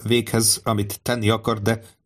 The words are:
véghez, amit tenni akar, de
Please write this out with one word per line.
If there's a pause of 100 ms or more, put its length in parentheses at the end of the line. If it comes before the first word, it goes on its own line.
véghez,
amit
tenni
akar,
de (240)